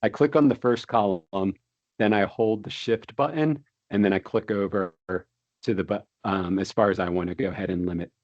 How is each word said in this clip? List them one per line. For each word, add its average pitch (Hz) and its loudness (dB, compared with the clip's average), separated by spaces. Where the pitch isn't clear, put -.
I 110 2
click 147 2
on 147 6
the 117 2
first 120 0
column, 98 0
then 107 4
I 101 2
hold 110 -2
the - -12
Shift - -4
button, 156 0
and 101 2
then 98 4
I 95 2
click 110 -4
over 98 -2
to 120 -2
the 95 0
bu-, 98 -4
um, 95 -2
as 95 -4
far 104 2
as 92 0
I 90 -2
wanna 87 -2
go 95 -4
ahead 92 -6
and 90 -2
limit 85 -4